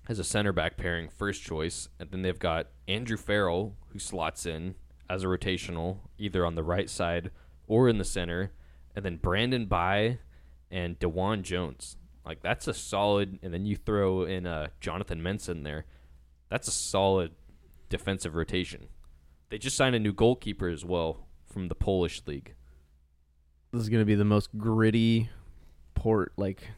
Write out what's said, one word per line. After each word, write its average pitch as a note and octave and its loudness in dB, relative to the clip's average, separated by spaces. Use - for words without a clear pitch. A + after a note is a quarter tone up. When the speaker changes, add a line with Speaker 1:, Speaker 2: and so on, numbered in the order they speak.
Speaker 1:
as A2 -2
a F2 -2
center G#2 2
back E2+ -2
pairing, E2+ -4
first G2+ -6
choice. D#2+ -4
And E2+ -14
then F#2 -6
they've F#2 0
got E2 0
Andrew A2+ -2
Farrell, G2+ 0
who G2+ -12
slots E2 -4
in E2+ -6
as F#2 -4
a F#2 0
rotational, F2+ -2
either F#2 0
on E2+ 0
the E2 -2
right F2 0
side E2+ -2
or A#2 6
in A2+ 6
the F#2+ 0
center. F2+ -2
And G2 -6
then E2+ -4
Brandon A2+ 2
Bye G2 2
and F2 -4
DeJuan F#2 0
Jones. F2+ -4
Like, D#2+ -12
that's G#2+ -2
a A2+ 0
solid, G2+ 2
and F#2 -8
then F#2 -2
you G#2 0
throw F#2+ 2
in, F2+ -4
uh, D#2 -4
Jonathan E2+ -6
Mensah F2 -4
there. D2+ -6
That's - -4
a G2+ -4
solid F#2+ 2
defensive F2+ -2
rotation. E2+ -2
They A2 -6
just B2+ -4
signed C3 4
a A#2 2
new G#2+ 2
goalkeeper A2 2
as D#2+ -6
well E2+ -2
from F#2 -6
the E2 -6
Polish F2+ 2
league. C#2+ -10
Speaker 2:
This A#2+ -2
is G#2+ -2
gonna A2 6
be G#2 6
the G#2 6
most G#2 4
gritty A2+ 4
port, A2 2
like, G2 -4